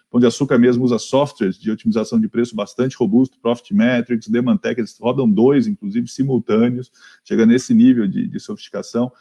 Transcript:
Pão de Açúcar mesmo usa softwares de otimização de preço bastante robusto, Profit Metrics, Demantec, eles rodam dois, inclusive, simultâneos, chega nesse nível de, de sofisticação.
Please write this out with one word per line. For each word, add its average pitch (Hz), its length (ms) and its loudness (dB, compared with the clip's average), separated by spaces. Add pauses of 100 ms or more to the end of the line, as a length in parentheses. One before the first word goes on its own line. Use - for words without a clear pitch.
(100)
Pão 123 80 -2
de 123 80 4
Açúcar 131 320 0
mesmo 123 260 4
usa 120 140 0
softwares 135 580 -2
de 110 140 -6
otimização 110 480 -2
de 110 80 2
preço 117 300 -4
bastante 123 400 -4
robusto, 120 440 0
Profit 117 320 -4
Metrics, 117 560 0
Demantec, 117 520 -2
eles - 200 -10
rodam 123 300 0
dois, 117 380 2
inclusive, 107 400 -6
simultâneos, 123 840 -2 (320)
chega 110 240 0
nesse 123 260 2
nível 117 360 4
de, 95 180 -4
de - 140 -10
sofisticação. 113 800 -8